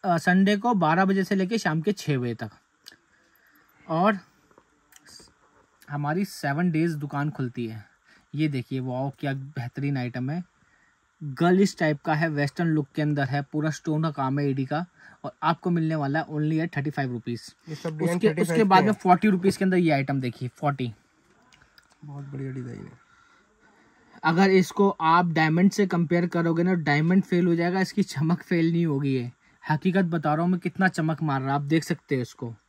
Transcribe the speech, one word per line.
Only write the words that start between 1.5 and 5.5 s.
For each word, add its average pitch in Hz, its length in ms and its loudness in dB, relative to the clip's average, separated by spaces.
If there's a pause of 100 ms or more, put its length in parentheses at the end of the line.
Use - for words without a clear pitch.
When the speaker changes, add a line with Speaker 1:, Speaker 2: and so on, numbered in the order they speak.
Speaker 1:
शाम 165 240 -2
के 208 120 0
छः 147 240 -2
बजे 123 180 -4
तक, 110 140 -10 (1400)
और 185 320 2 (1700)